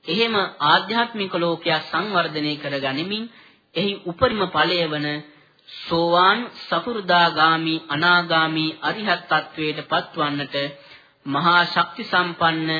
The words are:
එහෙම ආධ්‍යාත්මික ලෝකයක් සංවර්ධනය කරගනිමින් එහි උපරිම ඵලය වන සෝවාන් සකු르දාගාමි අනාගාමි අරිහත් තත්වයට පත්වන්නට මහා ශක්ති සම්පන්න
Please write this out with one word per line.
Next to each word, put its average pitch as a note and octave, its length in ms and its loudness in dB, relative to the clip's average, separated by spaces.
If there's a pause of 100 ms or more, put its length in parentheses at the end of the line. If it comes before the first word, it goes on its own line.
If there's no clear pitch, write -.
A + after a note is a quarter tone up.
එහෙම A3 280 0 (280)
ආධ්‍යාත්මික G3 720 0
ලෝකයක් E3 480 0
සංවර්ධනය D#3+ 760 -2
කරගනිමින් C#3+ 680 -4 (500)
එහි G3+ 180 0 (100)
උපරිම G#3+ 440 0
ඵලය E3+ 380 2
වන D3+ 220 -2 (640)
සෝවාන් F3 720 2 (180)
සකු르දාගාමි E3 1200 2 (100)
අනාගාමි D#3+ 840 2 (120)
අරිහත් F3+ 480 -2
තත්වයට D#3 580 -2
පත්වන්නට D3 720 -4 (680)
මහා F3 380 4
ශක්ති F3 400 -2
සම්පන්න E3 760 0